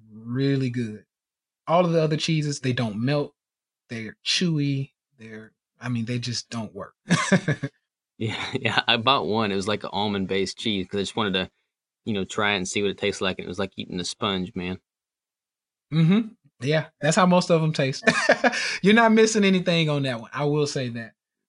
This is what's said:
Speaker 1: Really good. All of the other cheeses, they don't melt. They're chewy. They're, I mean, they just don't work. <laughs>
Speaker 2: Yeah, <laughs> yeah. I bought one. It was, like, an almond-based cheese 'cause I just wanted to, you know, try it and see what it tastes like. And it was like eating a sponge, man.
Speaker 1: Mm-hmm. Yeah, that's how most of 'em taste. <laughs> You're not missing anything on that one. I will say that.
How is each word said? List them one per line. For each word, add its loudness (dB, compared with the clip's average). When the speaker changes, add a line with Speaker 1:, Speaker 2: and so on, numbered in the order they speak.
Speaker 1:
Really -2
good. -6
All 4
of 0
the 2
other 2
cheeses, -2
they 0
don't -4
melt. -2
They're -12
chewy. -2
They're, -18
I -8
mean, -2
they -4
just -8
don't -8
work. -14
<laughs> 0
Speaker 2:
Yeah, -6
<laughs> -4
yeah. 0
I 4
bought 2
one. 0
It -2
was, -4
like, -2
an -10
almond-based -2
cheese -2
'cause -6
I 0
just -8
wanted 0
to, -2
you -4
know, -4
try 0
it 0
and -4
see -2
what 0
it -8
tastes -2
like. -2
And -12
it -16
was -8
like -6
eating -8
a -6
sponge, -4
man. -6
Speaker 1:
Mm-hmm. 2
Yeah, 0
that's 0
how 6
most 4
of 4
'em 0
taste. -2
<laughs> 0
You're 6
not 8
missing 6
anything 2
on 0
that -4
one. -16
I -2
will 2
say -4
that. -10